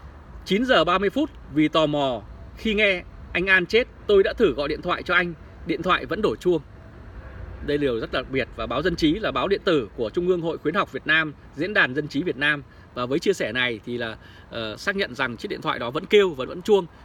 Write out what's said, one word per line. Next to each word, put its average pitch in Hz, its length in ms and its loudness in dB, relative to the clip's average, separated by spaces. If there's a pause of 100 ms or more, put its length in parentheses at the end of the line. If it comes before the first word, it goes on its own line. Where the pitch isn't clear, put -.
(460)
"Chín 208 200 2
giờ 226 180 6
ba 180 140 2
mươi 196 120 0
phút 294 200 0 (240)
vì 151 140 4
tò 160 180 2
mò, 139 360 0 (360)
khi 220 160 -2
nghe 196 300 2 (300)
anh 175 120 0
An 190 200 4
chết, 233 220 2 (200)
tôi 196 160 6
đã 208 100 -2
thử 190 200 4
gọi 139 140 -2
điện 151 140 -4
thoại 175 220 -2
cho 175 120 2
anh, 175 180 2 (320)
điện - 160 -2
thoại 165 240 2
vẫn 165 160 -4
đổ 143 140 2
chuông." 170 260 2 (1040)
Đây 143 120 0
là 147 40 0
điều 123 180 0
rất - 120 -8
đặc 127 200 -4
biệt. 131 240 0
Và 113 100 -6
báo 117 160 -2
Dân 170 140 0
Trí 156 180 4
là 190 180 -2
báo 127 160 0
điện 196 160 2
tử 147 320 2
của 113 140 -2
Trung 175 180 -2
ương 180 140 2
Hội 156 160 -2
Khuyến 156 180 -2
học 196 160 0
Việt 131 160 -8
Nam, 156 260 2 (220)
Diễn 180 180 -4
đàn 156 220 2
Dân 151 120 -2
Trí 143 160 -2
Việt 143 140 -4
Nam. 147 260 0 (300)
Và 123 120 -4
với 135 140 0
chia 196 140 2
sẻ 131 180 -4
này 123 340 -2
thì 120 120 -6
là, 113 200 -6 (320)
ờ, 110 280 -8
xác 196 180 -4
nhận 190 200 -2
rằng 123 220 -2
chiếc 208 120 -8
điện 123 120 -8
thoại 135 180 -2
đó 120 120 -4
vẫn 165 140 -4
kêu, 202 240 6
vẫn, 127 200 -6
vẫn 180 120 -10
chuông. 196 240 4 (200)